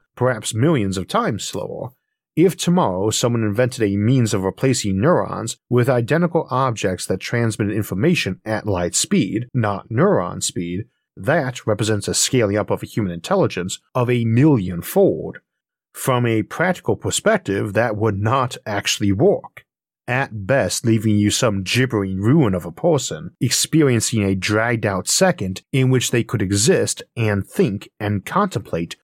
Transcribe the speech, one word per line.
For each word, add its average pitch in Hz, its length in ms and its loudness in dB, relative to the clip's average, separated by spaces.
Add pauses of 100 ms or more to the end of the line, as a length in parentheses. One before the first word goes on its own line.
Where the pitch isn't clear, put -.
(180)
perhaps 120 360 -2
millions 110 440 0
of 92 100 -6
times 202 380 -2
slower. 101 460 -8 (440)
If 170 220 4
tomorrow 110 520 0
someone 120 340 0
invented 113 400 0
a 98 120 2
means 110 380 2
of 95 100 -2
replacing 95 560 0
neurons 107 560 0 (140)
with 123 180 2
identical 143 640 2
objects 117 540 -2
that 95 160 -4
transmitted 113 520 -2
information 101 680 0
at 107 240 -4
light 90 280 0
speed, 117 580 -2
not 104 340 -2
neuron 110 560 0
speed, 87 440 -6 (280)
that 131 520 -2
represents 107 400 0
a 92 80 0
scaling 107 420 2
up 101 140 -2
of - 100 -2
a 104 60 -10
human 101 240 -4
intelligence 92 680 -2 (140)
of 123 160 0
a 120 160 0
million-fold. 113 1120 2 (560)
From 123 320 0
a 110 160 2
practical 160 540 -2
perspective, 107 800 -2
that 110 220 2
would 104 220 0
not 123 480 0
actually 101 460 -2
work, - 520 0 (440)
at 117 400 -4
best 120 400 0
leaving 110 280 2
you 104 140 4
some 101 320 0
gibbering 101 580 0
ruin 113 360 4
of 85 100 -4
a 85 60 -10
person, 127 580 -2 (100)
experiencing 120 840 2
a 98 100 2
dragged-out 107 760 0
second 175 540 0 (100)
in 131 200 2
which 127 180 2
they 120 140 0
could 110 180 -4
exist 101 600 0 (120)
and 104 300 0
think 107 440 -2 (100)
and 104 260 -2
contemplate 107 800 -4